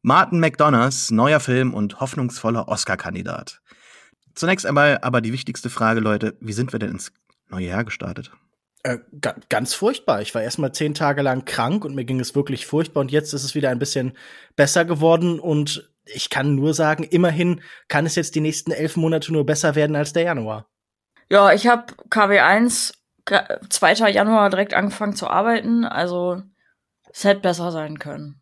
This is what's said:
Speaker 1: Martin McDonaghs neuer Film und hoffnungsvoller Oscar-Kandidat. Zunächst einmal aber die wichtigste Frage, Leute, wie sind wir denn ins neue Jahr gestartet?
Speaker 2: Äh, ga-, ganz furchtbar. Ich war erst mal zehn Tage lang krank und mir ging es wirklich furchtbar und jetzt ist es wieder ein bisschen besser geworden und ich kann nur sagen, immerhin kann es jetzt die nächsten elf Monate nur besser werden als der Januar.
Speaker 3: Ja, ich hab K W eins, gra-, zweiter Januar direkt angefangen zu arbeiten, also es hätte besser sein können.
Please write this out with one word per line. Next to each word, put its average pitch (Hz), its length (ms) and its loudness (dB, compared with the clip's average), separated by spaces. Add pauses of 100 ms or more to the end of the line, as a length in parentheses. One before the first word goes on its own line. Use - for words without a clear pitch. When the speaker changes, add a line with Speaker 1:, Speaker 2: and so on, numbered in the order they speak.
Speaker 1:
Martin 185 360 4
McDonaghs 139 680 2
neuer 131 300 4
Film 127 340 0
und 104 260 -4
hoffnungsvoller 123 680 -4
Oscar-Kandidat. - 920 -6 (720)
Zunächst 185 320 -2
einmal 143 320 4
aber 123 200 0
die 113 140 -2
wichtigste - 380 -8
Frage, 113 300 2
Leute, 107 380 0
wie 110 140 -10
sind 123 180 -4
wir 117 80 -4
denn 101 120 -4
ins - 200 -12 (380)
neue 95 160 -6
Jahr 92 180 -4
gestartet? - 480 -10 (520)
Speaker 2:
Äh, 123 160 -4 (200)
ga-, 120 160 -4 (140)
ganz 117 240 -2
furchtbar. - 480 -2
Ich - 140 -10
war 113 80 -2
erst 117 160 -6
mal 139 120 -2
zehn 151 220 -4
Tage 143 300 0
lang 131 220 0
krank 147 380 -2
und 139 120 -10
mir 127 100 -6
ging 131 140 -2
es - 160 -6
wirklich 139 320 -2
furchtbar 156 340 -2
und 131 100 -4
jetzt 147 220 -2
ist 135 100 -6
es 135 120 -8
wieder 139 160 0
ein 123 80 -2
bisschen 131 340 -4 (420)
besser 147 300 4
geworden 165 540 2
und 151 520 -2 (140)
ich - 240 -10
kann 139 260 0
nur 147 200 0
sagen, 156 280 0
immerhin 175 560 2 (280)
kann 151 180 0
es 160 100 -4
jetzt 156 200 -2
die 160 60 0
nächsten 156 300 -4
elf 156 240 -4
Monate 160 380 -2
nur 147 140 0
besser 147 260 0
werden 151 220 2
als 147 180 -2
der 170 100 2
Januar. 110 440 -4 (640)
Speaker 3:
Ja, 196 220 8
ich 202 120 2
hab 240 460 0
K 208 180 4
W 202 100 6
eins, 208 540 4 (320)
gra-, - 440 -2
zweiter 214 400 4
Januar 202 420 4
direkt 196 240 -2
angefangen 202 400 -2
zu - 120 -8
arbeiten, 226 580 0
also 175 580 -4 (680)
es - 120 -12
hätte 202 180 4
besser 175 300 -2
sein 156 260 -8
können. 147 440 -14